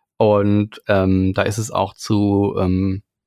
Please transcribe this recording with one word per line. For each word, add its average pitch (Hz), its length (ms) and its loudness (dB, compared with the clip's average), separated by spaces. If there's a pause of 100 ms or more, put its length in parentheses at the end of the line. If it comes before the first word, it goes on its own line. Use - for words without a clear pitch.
(160)
Und, 104 720 2
ähm, 95 460 2
da 98 80 -2
ist 104 160 -2
es 110 120 -6
auch 95 220 -4
zu, 101 640 0
ähm, 95 440 -2 (240)